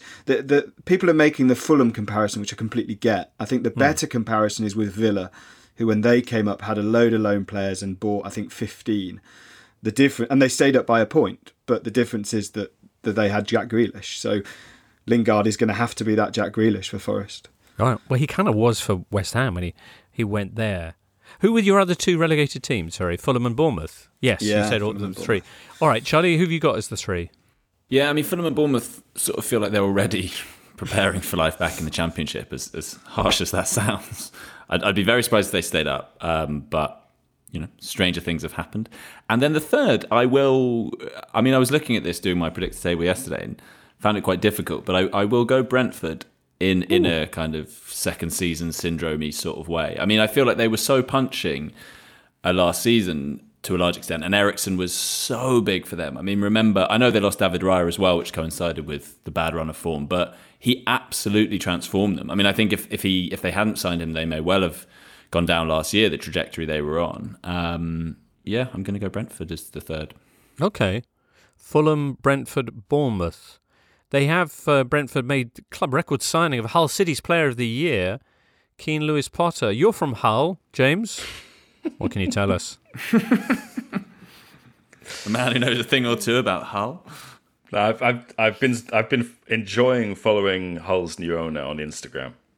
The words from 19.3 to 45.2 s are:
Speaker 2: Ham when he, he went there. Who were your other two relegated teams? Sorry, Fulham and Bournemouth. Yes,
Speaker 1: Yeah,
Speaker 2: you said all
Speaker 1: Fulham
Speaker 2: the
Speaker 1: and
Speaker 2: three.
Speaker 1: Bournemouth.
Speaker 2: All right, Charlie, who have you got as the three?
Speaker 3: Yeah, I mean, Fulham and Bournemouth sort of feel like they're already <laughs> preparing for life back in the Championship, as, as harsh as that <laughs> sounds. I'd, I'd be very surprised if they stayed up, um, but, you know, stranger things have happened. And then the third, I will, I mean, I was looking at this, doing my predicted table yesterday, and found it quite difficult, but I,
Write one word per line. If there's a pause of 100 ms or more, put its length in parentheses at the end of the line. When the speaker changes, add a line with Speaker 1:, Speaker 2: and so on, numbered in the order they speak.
Speaker 2:
Ham
when
he, (380)
he
went
there. (440)
Who
were
your
other
two
relegated
teams?
Sorry,
Fulham
and
Bournemouth. (120)
Yes,
Speaker 1:
Yeah,
Speaker 2:
you
said
all
Speaker 1:
Fulham
Speaker 2:
the
Speaker 1:
and
Speaker 2:
three.
Speaker 1:
Bournemouth.
Speaker 2:
All
right,
Charlie,
who
have
you
got
as
the
three? (580)
Speaker 3:
Yeah,
I
mean,
Fulham
and
Bournemouth (140)
sort
of
feel
like
they're
already (220)
<laughs>
preparing
for
life
back
in
the
Championship,
as,
as
harsh
as
that
<laughs>
sounds. (380)
I'd,
I'd
be
very
surprised
if
they
stayed
up,
um, (100)
but, (420)
you
know, (120)
stranger
things
have
happened. (400)
And
then
the
third,
I
will, (420)
I
mean,
I
was
looking
at
this,
doing
my
predicted
table
yesterday,
and (360)
found
it
quite
difficult,
but
I,